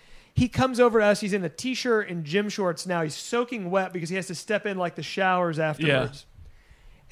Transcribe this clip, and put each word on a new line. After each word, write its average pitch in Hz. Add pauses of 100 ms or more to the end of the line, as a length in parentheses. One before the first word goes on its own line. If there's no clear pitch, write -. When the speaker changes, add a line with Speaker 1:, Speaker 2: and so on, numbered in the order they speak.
(340)
Speaker 1:
He 247
comes 254
over 233
to 208
us. 208
He's 202
in 196
a 165
t-shirt 233
and 175
gym 202
shorts 185
now. 170
He's 156
soaking 240
wet 185
because 175
he 185
has 185
to 175
step 208
in, 196
like, 175
the 165
showers 180
afterwards. 147
Speaker 2:
Yeah. - (640)